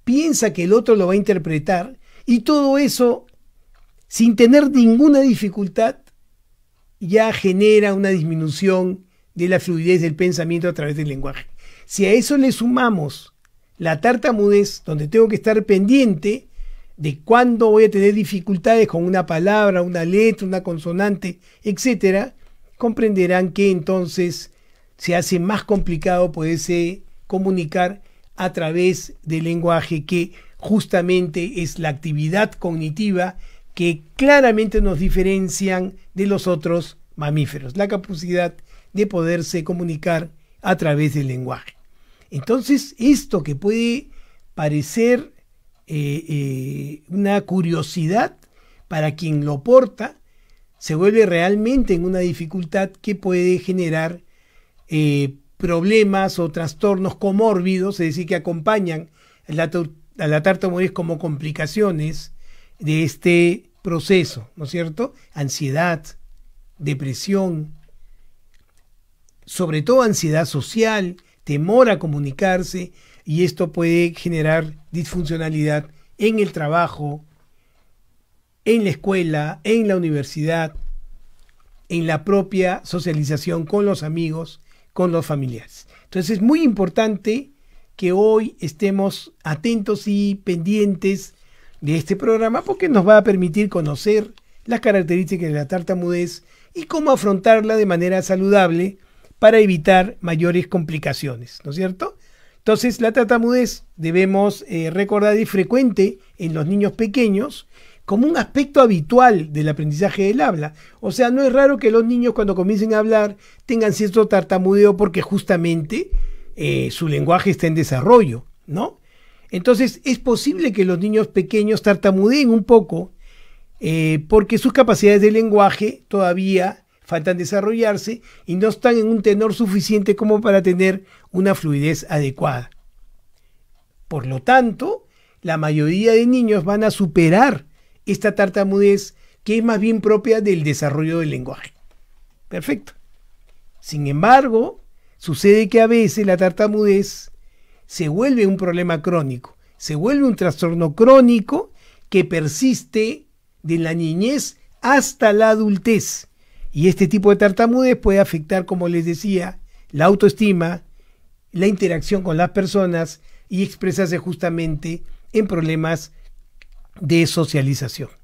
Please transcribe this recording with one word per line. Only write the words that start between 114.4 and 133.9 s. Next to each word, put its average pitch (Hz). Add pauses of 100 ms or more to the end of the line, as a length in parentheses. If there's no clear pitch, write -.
porque 185
justamente, 175 (440)
eh, 139
su 165
lenguaje 156
está 165
en 160
desarrollo, 151 (220)
¿no? 196 (520)
Entonces, 220
es 254
posible 277
que 196
los 180
niños 214
pequeños 208
tartamudeen 208
un 226
poco, 185 (640)
eh, 156
porque 214
sus 220
capacidades 208
de 214
lenguaje 208
todavía 190 (240)
faltan 175
desarrollarse 208 (240)
y 175
no 208
están 233
en 220
un 220
tenor 208
suficiente 202
como 214
para 202
tener 190 (260)
una 190
fluidez 151
adecuada. 143 (1400)